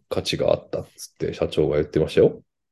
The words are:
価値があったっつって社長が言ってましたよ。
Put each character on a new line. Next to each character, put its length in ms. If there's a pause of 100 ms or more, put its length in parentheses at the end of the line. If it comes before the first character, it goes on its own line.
価 140
値 140
が 160
あ 40
っ 140
た 120
っ 140
つ 160
っ 40
て 180
社 140
長 200
が 80
言 80
っ 20
て 140
ま 80
し 60
た 60
よ。 220 (300)